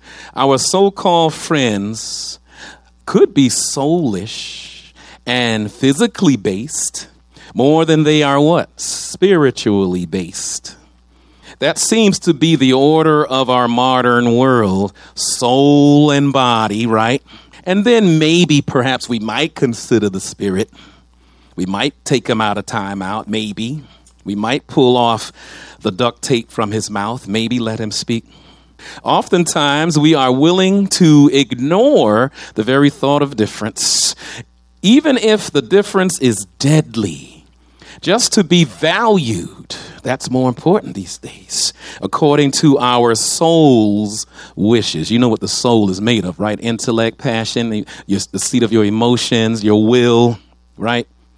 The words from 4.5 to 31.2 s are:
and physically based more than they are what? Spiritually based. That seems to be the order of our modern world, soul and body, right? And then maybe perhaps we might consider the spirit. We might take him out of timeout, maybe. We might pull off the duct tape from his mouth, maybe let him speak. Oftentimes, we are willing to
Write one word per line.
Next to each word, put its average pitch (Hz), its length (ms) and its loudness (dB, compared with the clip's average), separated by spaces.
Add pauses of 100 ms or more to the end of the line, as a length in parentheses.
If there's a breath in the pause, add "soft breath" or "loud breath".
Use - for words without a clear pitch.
and 113 460 -2
physically 139 640 0
based 104 720 -6 (460 loud breath)
more 151 300 4
than 156 180 2
they 151 200 2
are 139 180 2
what? 156 400 0
Spiritually 107 1200 0
based. - 720 -10 (840 loud breath)
That 156 180 0
seems 220 420 2
to 170 140 2
be 160 220 2
the 131 160 4
order 151 520 4
of 131 240 -2
our 123 200 2
modern 120 680 2
world, 104 560 2 (220 loud breath)
soul 143 960 2
and 139 220 0
body, 117 540 0
right? 113 360 0 (420 loud breath)
And 196 200 0
then 214 340 4
maybe 156 420 2
perhaps 127 480 -2
we 117 120 -4
might 117 340 -4
consider 113 540 0
the 95 120 -8
spirit. - 500 -6 (840 soft breath)
We 92 120 -6
might 101 280 -4 (100)
take 127 240 -4
him 113 120 0
out 104 160 -2
of 101 100 -10
timeout, 101 600 -8
maybe. 110 580 -8 (400 soft breath)
We 98 100 -6
might 113 320 -4
pull 123 300 2
off 117 360 0 (480 loud breath)
the 107 100 -4
duct 117 320 -4
tape 120 280 -2
from 107 200 -4
his 107 180 -4
mouth, 104 400 -8
maybe 113 300 -4
let 113 200 -6
him 107 120 -8
speak. - 340 -6 (760 loud breath)
Oftentimes, 160 960 0
we 156 160 4
are 131 180 2
willing 190 540 2
to 151 460 6